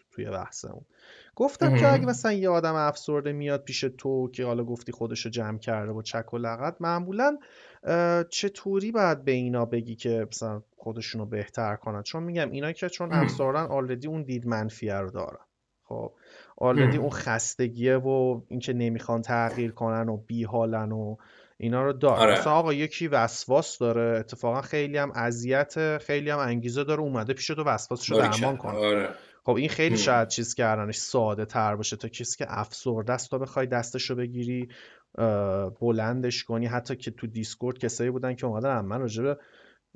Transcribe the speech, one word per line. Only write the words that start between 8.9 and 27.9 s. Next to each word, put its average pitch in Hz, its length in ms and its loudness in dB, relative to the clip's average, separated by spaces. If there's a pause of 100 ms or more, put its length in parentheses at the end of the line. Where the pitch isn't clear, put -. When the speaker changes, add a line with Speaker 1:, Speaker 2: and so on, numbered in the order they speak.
Speaker 1:
باید 175 320 2
به 139 80 2
اینا 123 340 2
بگی 117 300 -2
که 113 360 0
مثلاً 107 320 -6 (140)
خودشون 110 440 -8
رو 104 60 -6
بهتر 107 480 -4
کنن؟ 104 280 -8
چون 165 200 -8
می‌گم 170 280 -2
اینا 143 200 -4
که 175 180 -4
چون 175 200 -6
Speaker 2:
مهم. 170 140 4
Speaker 1:
افسردن، 135 380 0
آلردی 131 460 -2
اون 156 160 -4
دید 123 240 -6
منفیه 107 480 -2
رو 98 160 -4
دارن. - 340 -8 (400)
خب، - 280 -8 (440)
آلردی 131 400 6
Speaker 2:
مهم. 143 40 0
Speaker 1:
اون 147 80 0
خستگیه 123 880 0
و 131 500 2
اینکه 123 260 -4
نمیخوان 117 480 0
تغییر 117 500 0
کنن 113 380 -2
و 110 80 -2
بیحالن 113 720 -2
و 110 240 -4 (420)
اینا 123 260 0
رو 139 100 2
داره. 131 260 6
Speaker 2:
آره. 113 200 8
Speaker 1:
مثلاً 151 140 4
آقا 160 200 4
یکی 151 340 -2
وسواس 131 680 2
داره، 117 420 2
اتفاقاً 120 420 -2
خیلی 147 360 -2
هم 143 140 0
اذیت، 131 840 0
خیلی 147 320 -2
هم 147 100 0
انگیزه 120 440 0
داره، 151 180 0
اومده 127 320 0
پیش - 140 -6
تو 156 160 -2
وسواسشو 131 520 0